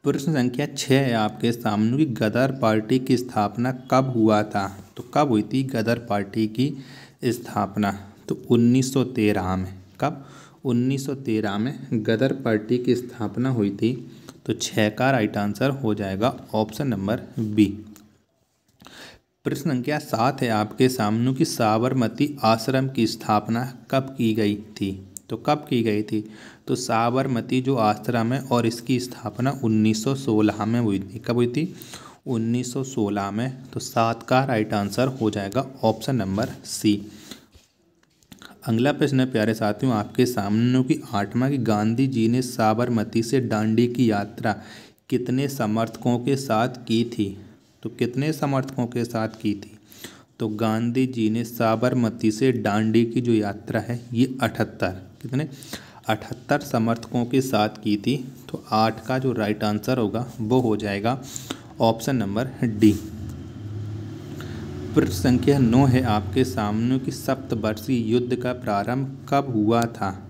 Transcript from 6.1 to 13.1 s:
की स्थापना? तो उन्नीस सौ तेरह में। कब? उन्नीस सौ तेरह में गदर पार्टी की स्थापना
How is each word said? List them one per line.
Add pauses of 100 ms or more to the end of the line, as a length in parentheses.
की (520)
स्थापना? (360)
तो (100)
उन्नीस
सौ
तेरह
में। (280)
कब? (420)
उन्नीस
सौ
तेरह
में
गदर
पार्टी
की
स्थापना